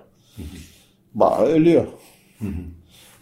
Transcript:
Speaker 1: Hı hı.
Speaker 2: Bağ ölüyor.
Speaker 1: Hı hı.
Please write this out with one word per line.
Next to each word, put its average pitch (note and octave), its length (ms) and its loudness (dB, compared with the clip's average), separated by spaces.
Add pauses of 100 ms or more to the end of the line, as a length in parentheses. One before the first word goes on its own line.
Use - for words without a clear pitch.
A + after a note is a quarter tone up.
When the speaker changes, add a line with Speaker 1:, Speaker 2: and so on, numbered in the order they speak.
(360)
Speaker 1:
Hı G#2+ 60 -18
hı. E2+ 40 -14 (680)
Speaker 2:
Bağ G2+ 320 2
ölüyor. D#3 420 2 (520)
Speaker 1:
Hı A2 60 -10
hı. F2+ 160 -8 (600)